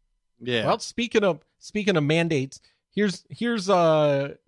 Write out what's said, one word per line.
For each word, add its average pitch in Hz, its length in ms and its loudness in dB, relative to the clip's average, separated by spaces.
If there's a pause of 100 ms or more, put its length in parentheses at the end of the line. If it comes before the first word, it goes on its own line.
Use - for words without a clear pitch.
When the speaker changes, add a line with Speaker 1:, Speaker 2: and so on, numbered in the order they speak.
(400)
Speaker 1:
Yeah. 120 260 -2
Speaker 2:
Well, 202 120 0
speaking 226 460 -2
of, 170 160 0 (180)
speaking 202 380 -2
of 151 80 2
mandates, 156 560 -2 (300)
here's, 196 380 -2
here's, 220 400 -4
uh, 151 640 2 (140)